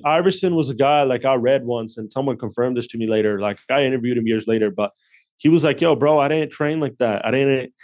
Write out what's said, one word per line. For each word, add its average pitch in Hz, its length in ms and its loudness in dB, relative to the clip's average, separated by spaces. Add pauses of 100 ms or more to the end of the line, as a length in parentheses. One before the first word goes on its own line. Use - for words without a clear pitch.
Iverson 180 520 0
was 147 140 0
a 123 60 -6
guy, 143 280 4
like, 127 200 0
I 135 120 2
read 127 300 2
once, 117 320 -6
and 107 140 -12
someone 135 260 -4
confirmed 123 380 -4
this 120 120 -4
to 117 100 -12
me 113 100 -4
later. 107 320 0
Like, 101 200 -4 (120)
I 139 140 2
interviewed 123 320 -2
him 113 100 -2
years 110 180 -2
later, 110 240 2
but 101 220 -4 (480)
he 151 100 2
was 160 140 4
like, 139 180 0
"Yo, 165 140 4
bro, 147 220 2
I 139 100 2
didn't 151 240 -2
train 156 280 -4
like 139 180 -6
that. 110 260 -2
I 110 60 -4
didn't, 131 420 0 (120)